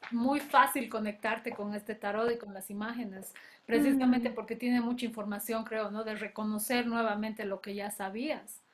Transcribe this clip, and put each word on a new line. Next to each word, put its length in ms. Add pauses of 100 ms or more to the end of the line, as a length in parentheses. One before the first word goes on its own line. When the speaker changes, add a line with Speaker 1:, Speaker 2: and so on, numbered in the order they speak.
(120)
Speaker 1:
muy 280
fácil 480
conectarte 640
con 220
este 220
tarot 360
y 60
con 160
las 160
imágenes, 640 (320)
precisamente 640
Speaker 2:
Mm. 60
Speaker 1:
porque 200
tiene 260
mucha 260
información, 560
creo, 260
¿no? 140
De 100
reconocer 720
nuevamente 600
lo 140
que 140
ya 160
sabías. 720 (120)